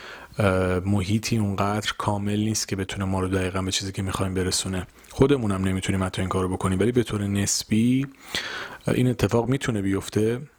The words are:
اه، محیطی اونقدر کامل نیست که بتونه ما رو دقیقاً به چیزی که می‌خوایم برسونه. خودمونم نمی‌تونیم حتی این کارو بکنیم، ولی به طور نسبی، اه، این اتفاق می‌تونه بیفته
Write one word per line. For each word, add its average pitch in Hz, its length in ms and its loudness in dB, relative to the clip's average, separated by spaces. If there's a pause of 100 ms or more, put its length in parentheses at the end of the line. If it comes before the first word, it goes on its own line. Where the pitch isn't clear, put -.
(400)
اه، 92 400 4
محیطی 101 580 0
اونقدر 101 600 0
کامل 104 420 0
نیست 107 280 0
که - 80 -4
بتونه 95 300 -4
ما 95 140 0
رو 92 80 0
دقیقاً 92 340 -2
به 92 100 -2
چیزی 95 200 -4
که 101 100 -6
می‌خوایم 95 320 -2
برسونه. 92 540 -2 (220)
خودمونم 117 540 2
نمی‌تونیم 95 400 0
حتی 92 180 -2
این 92 80 -2
کارو 92 200 0
بکنیم، 92 300 0
ولی 107 120 4
به 123 120 2
طور 101 240 -2
نسبی، 110 800 2 (800)
اه، - 80 2
این 123 120 4
اتفاق 117 420 2
می‌تونه 123 320 0
بیفته 107 600 0 (180)